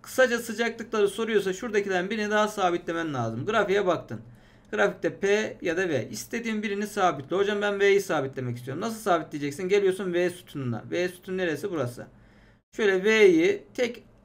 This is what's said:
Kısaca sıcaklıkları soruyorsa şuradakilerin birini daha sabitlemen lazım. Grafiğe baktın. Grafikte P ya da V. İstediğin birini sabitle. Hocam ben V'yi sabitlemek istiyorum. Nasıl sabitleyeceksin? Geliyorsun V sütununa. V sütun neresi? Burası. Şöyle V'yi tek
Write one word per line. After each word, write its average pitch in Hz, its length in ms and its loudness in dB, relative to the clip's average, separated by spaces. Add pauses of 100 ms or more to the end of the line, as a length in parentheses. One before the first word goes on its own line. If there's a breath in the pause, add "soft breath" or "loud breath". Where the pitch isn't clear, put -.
Kısaca 240 380 2
sıcaklıkları 226 680 -2
soruyorsa 202 460 0
şuradakilerin 196 560 -2
birini 208 220 -2
daha 214 160 2
sabitlemen 175 680 -2
lazım. 117 320 -4
Grafiğe 202 400 0
baktın. 151 360 -2 (500 soft breath)
Grafikte 180 480 -2
P 208 420 0
ya 165 160 -2
da 185 120 0
V. 123 200 -2
İstediğin 220 540 -6
birini 208 240 -4
sabitle. 170 480 0
Hocam 202 260 0
ben 202 180 -2
V'yi 196 220 6
sabitlemek 135 560 -4
istiyorum. 139 240 -8
Nasıl 220 180 -6
sabitleyeceksin? 160 680 -2
Geliyorsun 190 440 2
V 175 160 2
sütununa. 127 640 -8
V 175 180 -2
sütun 185 280 -8
neresi? 180 340 -4
Burası. 131 360 -6 (680 soft breath)
Şöyle 190 280 2
V'yi 202 600 6 (100)
tek 240 300 -4 (220)